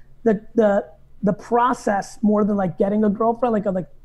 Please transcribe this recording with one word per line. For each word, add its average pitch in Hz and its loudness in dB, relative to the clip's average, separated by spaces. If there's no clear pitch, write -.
the, 214 2
the, 208 4
the 202 2
process 233 -2
more 208 2
than, 208 -2
like, 190 -4
getting 208 0
a 214 2
girlfriend, 226 0
like, 214 -2
like, 190 -4